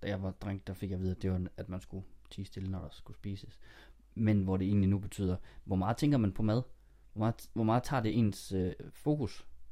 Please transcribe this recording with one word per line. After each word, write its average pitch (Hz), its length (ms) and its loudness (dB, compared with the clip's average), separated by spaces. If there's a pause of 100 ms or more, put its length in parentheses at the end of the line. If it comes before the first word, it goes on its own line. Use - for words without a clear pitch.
da 95 60 -6
jeg 98 160 -2
var 95 80 -2
dreng, 98 360 -6
der 95 60 -4
fik 92 160 -6
jeg 95 80 -2
at 92 40 -2
vide, 92 140 0
at - 60 -10
det 95 100 2
var, 90 160 0 (100)
at - 120 -8
man 92 120 -6
skulle 95 240 -10 (240)
tie 101 160 -8
stille, 95 260 -6
når 92 80 -4
der 78 120 -8
skulle - 260 -16
spises. - 420 -10 (560)
Men 107 280 4
hvor 95 140 2
det 92 100 2
egentlig 101 220 6
nu 98 100 4
betyder, 95 360 0 (280)
hvor 95 120 -2
meget 95 220 2
tænker 147 200 4
man 104 160 4
på 110 100 0
mad? 110 180 4 (520)
Hvor 101 60 -6
meget, 113 340 0
hvor 113 100 2
meget 113 200 4
tager 131 200 0
det 107 140 2
ens, 110 340 2
øh, 92 220 0 (200)
fokus? 151 520 -2 (260)